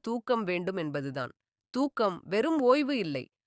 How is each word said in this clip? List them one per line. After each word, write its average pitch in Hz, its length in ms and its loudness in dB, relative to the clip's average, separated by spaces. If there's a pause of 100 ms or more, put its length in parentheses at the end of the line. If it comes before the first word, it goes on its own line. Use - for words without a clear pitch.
தூக்கம் 233 420 -2
வேண்டும்" 180 320 -2
என்பதுதான். 139 560 -4 (420)
தூக்கம் 233 500 0
வெறும் 262 360 0
ஓய்வு 269 380 4
இல்லை, 147 260 -4 (220)